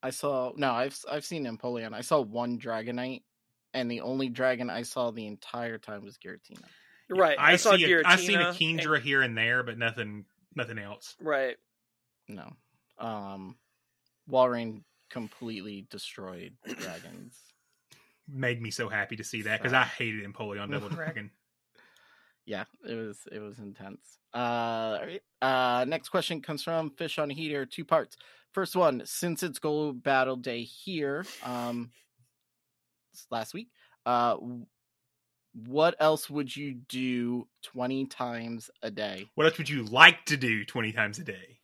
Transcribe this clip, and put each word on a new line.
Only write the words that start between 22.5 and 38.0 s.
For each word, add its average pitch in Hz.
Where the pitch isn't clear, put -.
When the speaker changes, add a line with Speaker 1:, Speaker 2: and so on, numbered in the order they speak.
Speaker 1:
it 113
was, 110
it 107
was 104
intense. 98
Uh, -
all 117
right. 185
Uh, 127
next 160
question 170
comes 151
from 160
Fish 156
on 147
Heater, 147
two 139
parts. -
First 190
one, 151
since -
it's 170
Go 151
Battle 131
Day 123
here, 151
um, 120
s-, -
last 117
week, 226
uh, 120
w-, 120
what 151
else 156
would 143
you 143
do 123
twenty 131